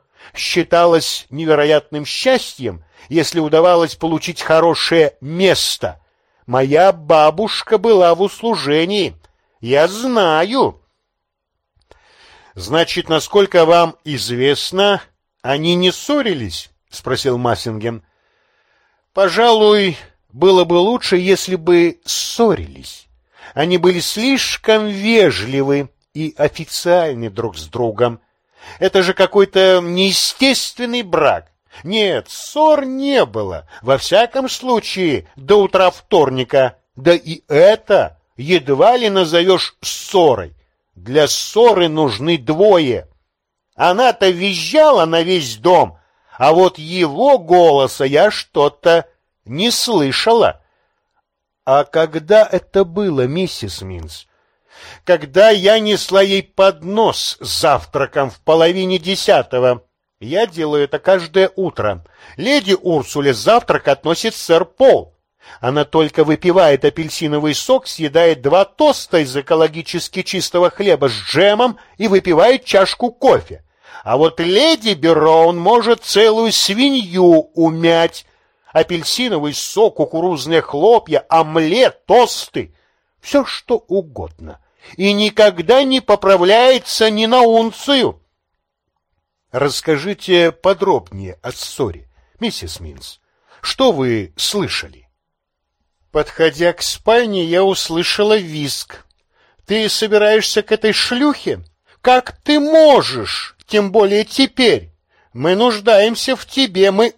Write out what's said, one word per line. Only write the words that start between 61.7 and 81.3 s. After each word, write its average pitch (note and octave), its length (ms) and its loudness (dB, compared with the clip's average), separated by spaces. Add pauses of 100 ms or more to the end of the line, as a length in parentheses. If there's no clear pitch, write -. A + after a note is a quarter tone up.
Леди G3+ 360 -2
Урсуле D3 640 -2
завтрак F3 520 0
относит D#3+ 460 -2
сэр E3+ 320 0
Пол. F#3 500 2 (460)
Она C#3+ 240 -2
только D#3 380 0
выпивает D#3 640 2
апельсиновый D3 680 -4
сок, C4 320 -2
съедает D#3 560 0
два E3 240 2
тоста - 540 0
из C3+ 180 -4
экологически D#3+ 840 -2
чистого F3 480 -2
хлеба D#3+ 360 0
с A#2+ 60 -2
джемом G3+ 640 0 (220)
и G#3 80 -2
выпивает F#3+ 580 2
чашку G3+ 460 0
кофе. - 520 -2 (400)
А A2+ 140 -2
вот D#3+ 220 0
леди G#3+ 560 0
Берроун D#3+ 640 2
может A3 440 2
целую A3 480 2
свинью F#3+ 1040 0
умять. E3 720 0 (460)
Апельсиновый D#3+ 840 -4
сок, - 420 -2
кукурузные D#3+ 640 -2
хлопья, D#3 640 0
омлет, E3 800 0